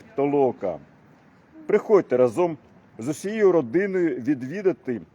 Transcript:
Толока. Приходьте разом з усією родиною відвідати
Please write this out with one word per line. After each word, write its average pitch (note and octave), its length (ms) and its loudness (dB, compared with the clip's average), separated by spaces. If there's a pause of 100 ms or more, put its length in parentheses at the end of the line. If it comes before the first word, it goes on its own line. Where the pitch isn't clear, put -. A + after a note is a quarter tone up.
(160)
Толока. C3 640 0 (840)
Приходьте G3+ 520 2
разом C3+ 400 2 (400)
з A2+ 100 -10
усією G3 440 0
родиною E3 640 0
відвідати C3 880 -4 (140)